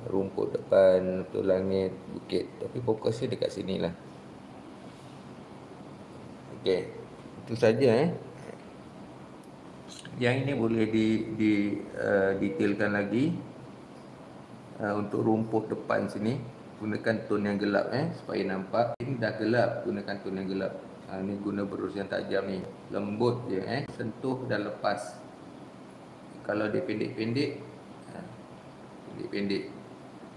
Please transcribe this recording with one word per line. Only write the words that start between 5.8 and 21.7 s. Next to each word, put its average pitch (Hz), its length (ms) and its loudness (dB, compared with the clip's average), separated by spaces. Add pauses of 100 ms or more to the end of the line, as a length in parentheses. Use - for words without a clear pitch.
Okey, 92 320 2 (480)
itu - 160 -6
saja, 120 320 8 (160)
eh. 170 40 4 (2000)
Yang 123 140 6 (100)
ini 139 80 2
boleh 113 400 4
di, 110 140 6 (260)
di, 107 200 6 (440)
eh, 98 400 4
detailkan 104 560 2
lagi. 107 400 4 (1400)
Eh, 104 160 0
untuk 104 320 0
rumput 110 480 2
depan 107 320 0
sini, 107 560 -2 (180)
gunakan 107 480 0
tone 104 160 2
yang 101 160 2
gelap, 98 320 4
eh, 139 240 2
supaya - 320 -2
nampak. 95 560 2
Ini 127 160 -2
dah 107 160 2
gelap, 110 480 4
gunakan 101 400 -2
tone 95 160 -2
yang 95 80 -2
gelap. 95 320 0 (320)
Ha, 95 80 -4
ni 101 160 0
guna 101 320 -2
berus 95 240 -2